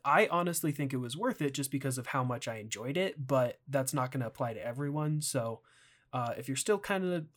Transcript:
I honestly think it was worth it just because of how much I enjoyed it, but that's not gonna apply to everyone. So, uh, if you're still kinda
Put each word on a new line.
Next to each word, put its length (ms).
I 220
honestly 440
think 220
it 40
was 200
worth 240
it 120
just 180
because 260
of 100
how 160
much 240
I 100
enjoyed 380
it, 320
but 400
that's 260
not 180
gonna 160
apply 260
to 120
everyone. 560
So, 400
uh, 240
if 100
you're 80
still 220
kinda 480